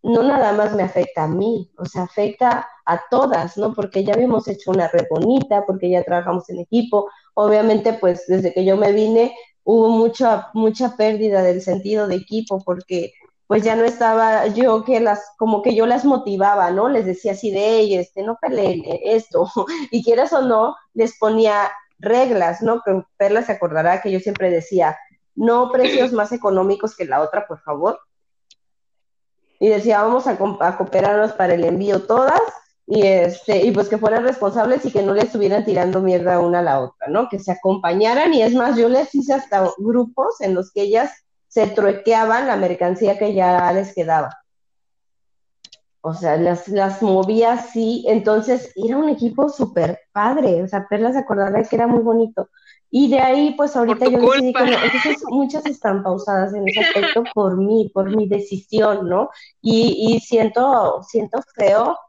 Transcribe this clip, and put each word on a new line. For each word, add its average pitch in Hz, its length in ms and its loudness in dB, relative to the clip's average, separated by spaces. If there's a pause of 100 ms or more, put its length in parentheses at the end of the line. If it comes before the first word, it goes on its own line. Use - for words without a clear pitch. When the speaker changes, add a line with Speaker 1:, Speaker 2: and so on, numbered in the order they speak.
Speaker 1:
no 233 220 0
nada 262 280 2
más 208 220 0
me 202 80 0
afecta 175 420 -2
a 160 40 -4
mí, 196 500 -4
o 180 60 -10
sea, 180 200 -8
afecta 208 640 -2 (160)
a 170 260 -2
todas, 240 460 0
¿no? 214 160 -4
Porque 196 320 -4
ya 208 100 0
habíamos 240 340 0
hecho 190 240 -6
una 175 160 0
red 170 220 0
bonita, 202 540 0
porque 190 260 -2
ya 175 120 2
trabajamos 175 480 -4
en 180 80 -10
equipo. 208 500 -2 (260)
Obviamente, 214 580 2
pues, 180 340 -2
desde 185 260 0
que 185 120 -2
yo 190 120 4
me 208 160 2
vine, 220 440 2 (260)
hubo 226 280 4
mucha, 226 640 0
mucha 220 420 -2
pérdida 214 460 2
del 180 200 2
sentido 196 460 -2
de 180 80 -2
equipo, 196 480 -6
porque, 180 480 -6 (340)
pues, 208 160 0
ya 220 140 0
no 226 80 2
estaba 226 640 2
yo 220 360 2
que 254 140 2
las, 208 240 0 (160)
como 220 240 0
que 233 140 2
yo 226 100 4
las 247 180 0
motivaba, 202 680 2
¿no? 208 160 0
Les 226 180 0
decía 185 260 -4
así 196 200 -6
de, 208 260 2
"Ey, 208 180 2
este, 185 280 -6
no 226 180 -6
peleen, 202 440 -2
eh, 170 180 -6
esto". 202 500 0
<laughs> 302 380 -6
Y 226 100 0
quieras 254 300 2
o 277 100 2
no, 240 320 0 (200)
les 226 240 -2
ponía 214 520 2 (300)
reglas, 214 640 0
¿no? 226 220 0
Que 190 180 0 (140)
Perla 208 260 2
se 226 100 -6
acordará 170 500 0
que 202 80 -4
yo 185 80 -2
siempre 190 320 -2
decía, 165 480 0 (380)
"No 233 340 2
precios 254 420 2
más 214 200 -2
económicos 202 640 -2
que 185 80 -6
la 135 180 -2
otra, 180 240 -4
por 160 140 -14
favor". 160 400 -4 (1600)
Y 208 80 2
decía, 208 340 2
"Vamos 247 240 0
a 233 100 -2
com-, 196 240 -4
a 185 160 0
cooperarnos 202 560 0
para 180 220 0
el 170 100 0
envío 190 420 0
todas", 269 340 2 (460)
y 214 200 0
este, 185 580 2
y 233 60 4
pues 202 180 0
que 214 100 -2
fueran 220 260 0
responsables 240 600 0
y 269 80 -4
que 202 120 0
no 196 100 0
le 208 80 2
estuvieran 208 420 0
tirando 185 380 0
mierda 180 380 2
una 175 200 0
a - 20 -2
la 139 180 0
otra, - 280 -10
¿no? 220 220 -2
Que 196 80 -8
se 190 140 -6
acompañaran, 202 840 0
y 240 80 4
es 240 120 2
más, 254 220 2
yo 233 120 4
les 277 260 0
hice 277 200 0
hasta 196 440 0
grupos 247 640 -2
en 190 140 -2
los 190 180 -4
que 202 100 -2
ellas 220 300 0 (360)
se 214 200 0
truequeaban 220 800 0
la 214 80 0
mercancía 185 640 0
que 208 160 -2
ya 180 380 2
les 190 220 -4
quedaba. 160 440 -2 (1600)
O 160 140 -8
sea, 165 220 -2
las, 175 320 -2
las 196 320 -2
movía 220 520 2
así, 233 560 -4
entonces 220 640 0
era 226 220 -2
un 302 120 0
equipo 285 400 -2
súper 180 520 -4 (120)
padre, 214 520 0
o - 40 -6
sea, 196 200 -6
Perla 226 240 0
se 262 80 -2
acordará 196 420 -2
que 220 140 -4
era 233 100 2
muy 240 160 2
bonito. 226 460 0 (420)
Y 269 180 4
de 262 120 2
ahí, 277 360 2
pues, 294 160 0
Speaker 2:
Por 254 80 0
Speaker 1:
ahorita 233 260 0
Speaker 2:
tu 254 60 4
Speaker 1:
yo 247 60 2
decidí 254 340 2
Speaker 2:
culpa. 254 120 2
Speaker 1:
que 247 60 2
no, 240 120 0
entonces 247 480 -2
muchas 277 340 -2
están 202 380 -4
pausadas 196 520 -2
en 202 140 -4
ese 196 120 -2
aspecto 208 500 -2
Speaker 2:
<laughs> - 40 -18
Speaker 1:
por 190 220 0
mí, 208 380 0
por 190 200 -2
mi 208 140 0
decisión, 202 800 -2
¿no? 208 220 0 (320)
Y, 226 520 2
y 226 60 0
siento, 220 840 0
siento 226 360 -4 (140)
feo. 220 420 2 (120)